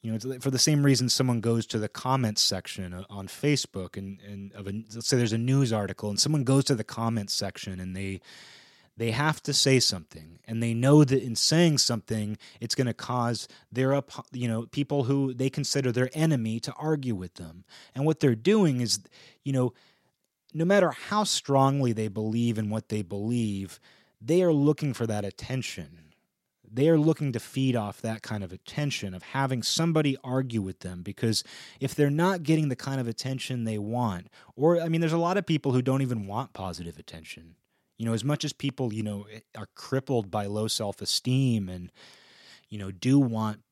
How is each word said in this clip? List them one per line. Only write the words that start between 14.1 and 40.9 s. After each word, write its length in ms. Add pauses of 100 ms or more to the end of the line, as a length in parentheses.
you 140
know, 200
people 380
who 280
they 160
consider 420
their 220
enemy 460
to 140
argue 420
with 200
them. 280 (320)
And 100
what 140
they're 160
doing 460
is, 180 (440)
you 100
know, 200 (800)
no 120
matter 260
how 320
strongly 680
they 160
believe 480
in 120
what 200
they 120
believe, 800 (420)
they 220
are 100
looking 400
for 140
that 180
attention. 720 (760)
They 140
are 80
looking 360
to 60
feed 360
off 260
that 220
kind 200
of 80
attention, 640
of 80
having 400
somebody 640
argue 380
with 180
them, 240
because 400 (360)
if 140
they're 160
not 320
getting 280
the 60
kind 240
of 80
attention 560
they 140
want, 500 (280)
or, 260
I 80
mean, 100
there's 140
a 60
lot 180
of 80
people 280
who 100
don't 180
even 240
want 280
positive 440
attention. 580 (440)
You 80
know, 60
as 100
much 200
as 100
people, 380
you 120
know, 280
eh, 100 (140)
are 200
crippled 560
by 160
low 200
self-esteem 1040